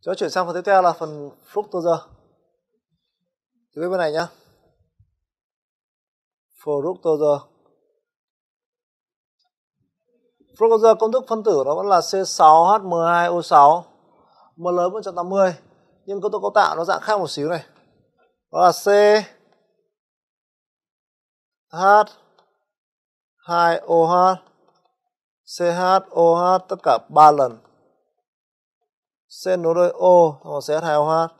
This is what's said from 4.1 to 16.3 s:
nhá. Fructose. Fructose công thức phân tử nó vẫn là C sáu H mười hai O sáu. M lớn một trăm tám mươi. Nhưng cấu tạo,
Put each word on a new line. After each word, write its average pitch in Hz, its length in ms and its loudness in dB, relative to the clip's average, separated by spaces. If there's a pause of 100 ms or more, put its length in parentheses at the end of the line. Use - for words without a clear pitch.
nhá. 165 160 -4 (2250)
Fructose. 151 760 -4 (3250)
Fructose 220 420 4
công 220 120 0
thức 247 160 -2
phân 220 160 -6
tử 160 220 0
nó 147 100 -2
vẫn 190 120 -6
là 185 140 2
C 190 260 -6
sáu 165 380 2
H 202 180 0
mười 170 240 -4
hai 175 200 0
O 175 140 -4
sáu. 156 440 4 (680)
M 165 80 -20
lớn 180 280 -4
một 214 120 -12
trăm 190 120 -14
tám 175 140 -10
mươi. 185 260 0 (500)
Nhưng 196 160 -10
cấu 202 80 -6
tạo, 202 120 -8